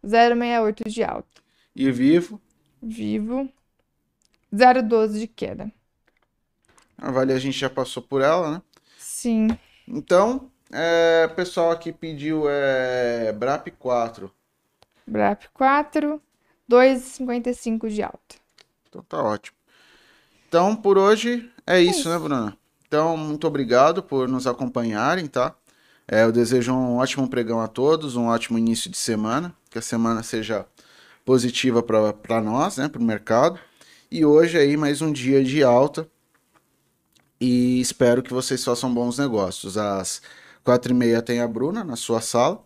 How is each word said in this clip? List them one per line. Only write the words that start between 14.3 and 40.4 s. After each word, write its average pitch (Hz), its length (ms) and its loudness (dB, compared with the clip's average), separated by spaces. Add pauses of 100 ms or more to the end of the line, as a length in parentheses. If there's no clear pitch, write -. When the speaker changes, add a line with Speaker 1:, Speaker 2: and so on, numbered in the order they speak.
Speaker 1:
brap 208 480 -2
quatro, 294 680 0 (460)
dois 254 380 4
e - 40 -18
cinquenta 247 400 -6
e 247 40 -4
cinco 226 360 -6
de 208 120 -6
alta. - 340 -12 (520)
Speaker 2:
Então 180 160 -20
tá 160 180 -8
ótimo. 107 360 -4 (880)
Então, 185 280 2
por 196 220 4
hoje 220 540 2 (140)
é 175 120 2
Speaker 1:
É 180 40 6
Speaker 2:
isso, 262 280 2
né, 170 60 -2
Speaker 1:
isso. 165 80 -4
Speaker 2:
Bruna? 120 340 -4 (300)
Então, 160 300 0
muito 156 300 -6
obrigado 143 560 2
por 131 240 -2
nos 127 180 -4
acompanharem, 123 800 -2
tá? 131 300 -2 (520)
É, 110 160 4
eu 113 80 4
desejo 120 420 2
um 127 240 -2
ótimo 131 300 -2
pregão 117 320 -4
a 110 80 -4
todos, 143 480 -2
um 120 120 -2
ótimo 117 320 -2
início 113 320 -2
de - 60 -12
semana, 117 580 -4 (160)
que 113 80 -8
a - 20 -10
semana 113 400 -2
seja 110 460 -6 (580)
positiva 123 560 2
pra, 107 320 0
pra 113 260 -4
nós, 123 380 -2
né, 135 100 -4
pro 131 140 -8
mercado. 117 580 0 (520)
E 165 120 0
hoje 160 360 6
aí 143 180 4
mais 147 240 -2
um 160 100 -2
dia 135 320 2
de 139 200 0
alta 135 440 4 (1300)
e 123 400 2
espero 123 400 2
que 123 100 -10
vocês 127 320 -4
façam 123 300 -2
bons 120 240 -2
negócios. 101 580 -4
Às 101 460 -4 (420)